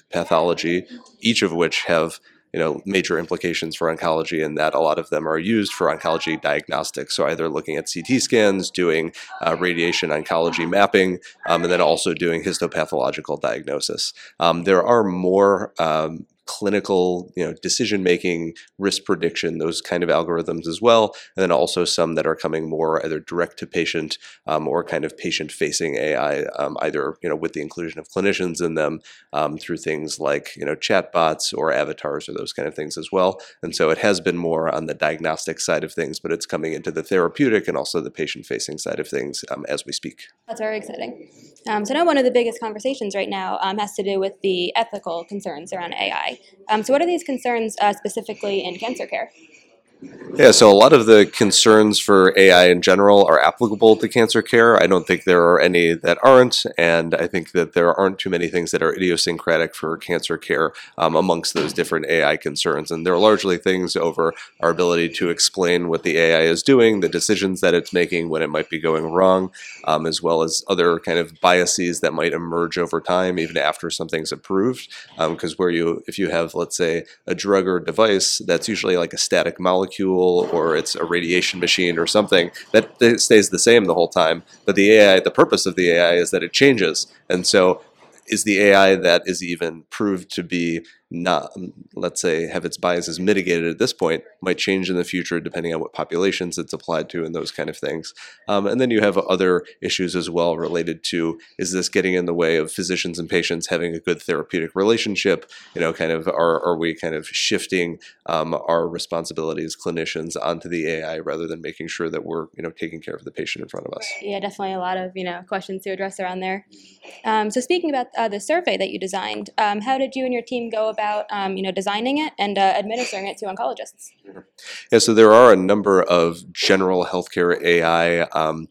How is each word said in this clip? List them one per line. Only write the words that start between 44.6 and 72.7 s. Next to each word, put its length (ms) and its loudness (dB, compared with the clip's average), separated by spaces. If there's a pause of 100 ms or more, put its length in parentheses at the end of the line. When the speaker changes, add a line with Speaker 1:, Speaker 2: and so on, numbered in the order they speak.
Speaker 2:
ethical 540 -6
concerns 460 -12
around 180 -10
A 180 -4
I. 260 -6 (340)
Um, 140 0
so 80 0
what 100 2
are 40 2
these 180 -2
concerns, 560 -4
uh, 120 2
specifically 720 -6
in 120 -10
cancer 320 -8
care? 240 -8 (1040)
Speaker 1:
Yeah, 160 10
so 180 10
a 80 10
lot 140 10
of 140 8
the 200 10
concerns 720 4
for 380 6
A 160 10
I 140 10
in 160 4
general 440 6
are 160 6
applicable 540 4
to 120 -2
cancer 340 2
care. 380 6
I 60 6
don't 220 2
think 160 0
there 180 6
are 160 6
any 340 4
that 300 0
aren't, 420 8 (120)
and 400 2
I 100 0
think 240 -6
that 220 0
there 200 4
aren't 280 0
too 100 -6
many 160 0
things 240 -2
that 100 -2
are 140 0
idiosyncratic 800 0
for 220 -6
cancer 420 -4
care, 340 -2 (260)
um, 180 2
amongst 380 0
those 180 -2
different 360 -4
A 140 2
I 140 2
concerns. 560 -4
And 120 -6
they're 140 2
largely 380 4
things 400 -2
over 380 0 (260)
our 100 2
ability 440 0
to 160 -2
explain 580 0
what 160 -2
the 120 0
A 200 4
I 60 4
is 200 2
doing, 380 6
the 80 0
decisions 540 -2
that 120 4
it's 180 -2
making 360 -2
when 140 -2
it 80 -2
might 200 -4
be 80 -8
going 280 -2
wrong, 440 2 (320)
um, 240 -2
as 160 -4
well 200 0
as 260 -4
other 320 2
kind 180 -2
of 220 -6
biases 640 2
that 120 -2
might 180 0
emerge 460 -4